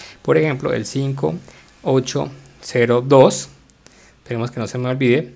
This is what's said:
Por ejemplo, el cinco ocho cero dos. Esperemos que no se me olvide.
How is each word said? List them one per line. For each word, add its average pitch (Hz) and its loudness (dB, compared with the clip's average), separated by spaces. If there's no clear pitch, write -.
Por 147 2
ejemplo, 147 -2
el 113 -4
cinco 139 -4
ocho 135 -2
cero 120 0
dos. 135 6
Esperemos 117 -6
que 120 -8
no 107 -6
se 127 -10
me 123 -4
olvide. 131 0